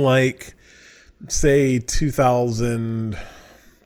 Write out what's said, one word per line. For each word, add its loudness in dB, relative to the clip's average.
like, 0
say, 2
two -2
thousand -2